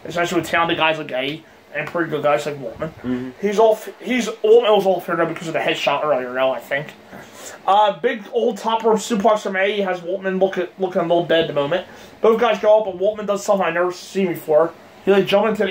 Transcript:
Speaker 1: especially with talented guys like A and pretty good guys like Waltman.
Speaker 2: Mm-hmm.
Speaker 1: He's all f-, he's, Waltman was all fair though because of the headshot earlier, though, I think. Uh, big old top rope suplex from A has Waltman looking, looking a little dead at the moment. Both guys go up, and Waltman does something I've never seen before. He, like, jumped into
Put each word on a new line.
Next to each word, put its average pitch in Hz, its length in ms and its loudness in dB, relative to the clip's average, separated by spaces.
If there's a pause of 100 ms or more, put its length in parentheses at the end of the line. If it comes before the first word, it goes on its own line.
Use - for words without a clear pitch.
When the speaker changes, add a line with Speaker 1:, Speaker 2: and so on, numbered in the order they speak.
Speaker 1:
especially 175 360 -2
with - 80 -8
talented 170 280 0
guys 156 200 0
like 147 140 -10
A 139 320 -6 (320)
and 151 120 -8
pretty 165 220 -4
good 147 140 -4
guys 147 220 0
like 147 120 -6
Waltman. 139 320 -10 (120)
Speaker 2:
Mm-hmm. 127 280 -6 (120)
Speaker 1:
He's 202 180 0
all 220 140 6
f-, 208 160 -6 (120)
he's, 233 260 -4
Waltman 214 480 4
was 196 100 2
all 185 160 2
fair 175 160 -4
though 165 80 0
because 160 220 -6
of 160 60 -6
the 147 60 -2
headshot 151 440 -2
earlier, 127 300 -2
though, 131 180 0
I 120 80 -6
think. 143 280 -6 (760)
Uh, 202 340 4
big 240 320 -2
old 233 260 0
top 226 260 -2
rope 220 160 4
suplex 214 420 2
from 196 160 -4
A 202 240 0
has 185 200 -2
Waltman 190 380 -4
looking, 190 280 0 (120)
looking 185 220 -2
a 170 40 -2
little 170 200 2
dead 165 160 2
at 151 60 -2
the 147 60 -8
moment. 147 320 -2 (360)
Both 220 180 4
guys 220 200 2
go 214 220 6
up, 202 60 -6
and 175 120 -8
Waltman 208 280 -2
does 196 160 -2
something 196 220 2
I've 165 80 -2
never 175 180 0
seen 190 360 -4
before. 156 460 2 (320)
He, 190 60 4
like, 196 160 4
jumped 214 220 4
into 208 220 0